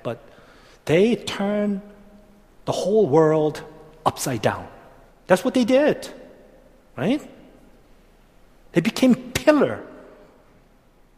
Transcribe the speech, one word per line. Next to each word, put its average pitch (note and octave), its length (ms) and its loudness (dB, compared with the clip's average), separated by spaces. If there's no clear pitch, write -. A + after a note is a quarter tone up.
but A#2 180 -8
they G3 320 4
turned G#3 640 -4
the - 80 -6
whole G#3 340 2
world D#3 560 2
upside B2 360 -4
down. F#2 260 -2
That's F#3 180 2
what B3+ 100 -2
they B3+ 100 2
did, C4 440 2
right? G3+ 260 -4
They E3+ 80 2
became A#3 520 0
pillar G#3 520 0